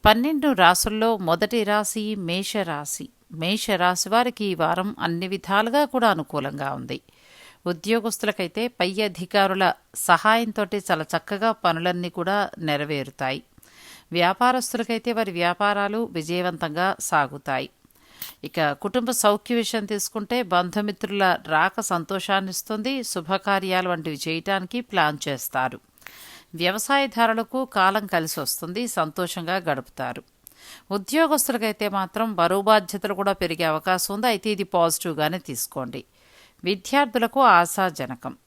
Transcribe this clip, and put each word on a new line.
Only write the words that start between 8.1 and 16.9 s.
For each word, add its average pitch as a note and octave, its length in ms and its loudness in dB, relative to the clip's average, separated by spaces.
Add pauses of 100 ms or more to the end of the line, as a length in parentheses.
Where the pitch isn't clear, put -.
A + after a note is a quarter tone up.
పై F#3 100 2 (160)
అధికారుల F#3+ 680 2 (360)
సహాయంతోటి G#3+ 720 2 (100)
చాలా D#3 240 0
చక్కగా G3+ 380 -2
పనులన్నీ F3 680 0
కూడా F#3 180 0 (220)
నెరవేరుతాయి. C#3+ 840 -4 (760)
వ్యాపారస్తులకైతే A#3 920 0
వారి G#3 280 -2
వ్యాపారాలు G3+ 600 0 (160)
విజయవంతంగా E3+ 720 -2 (200)